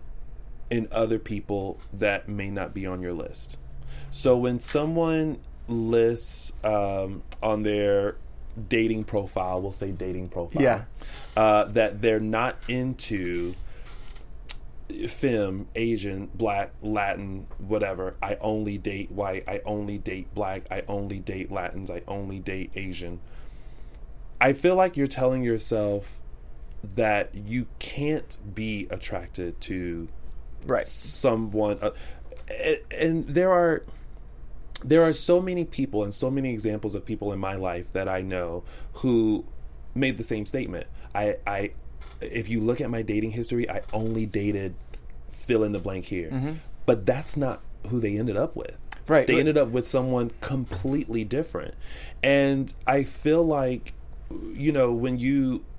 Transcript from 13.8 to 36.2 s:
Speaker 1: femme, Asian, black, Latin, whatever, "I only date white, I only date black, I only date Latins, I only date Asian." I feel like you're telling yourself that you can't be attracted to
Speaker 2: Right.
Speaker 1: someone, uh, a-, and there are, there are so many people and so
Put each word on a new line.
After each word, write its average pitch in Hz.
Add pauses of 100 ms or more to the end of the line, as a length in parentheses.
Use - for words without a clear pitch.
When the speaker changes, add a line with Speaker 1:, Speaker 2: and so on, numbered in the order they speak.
Speaker 1:
femme, 104
Asian, 104
black, 101 (100)
Latin, 98 (140)
whatever, 95
"I 101
only 104
date 98
white, 95
I 101
only 104
date 95
black, 98
I 98
only 101
date 95
Latins, 90
I 85
only 98
date 95
Asian." 87 (1200)
I 135
feel 175
like 185
you're 139
telling 131
yourself 107 (760)
that 107
you 110 (120)
can't 147 (180)
be 107
attracted 90
to 85 (580)
Speaker 2:
Right. 123
Speaker 1:
someone, 107
uh, 104 (580)
a-, - (100)
and 165
there 180
are, 175 (1040)
there 156
are 160
so 175
many 180
people 107
and 101
so 131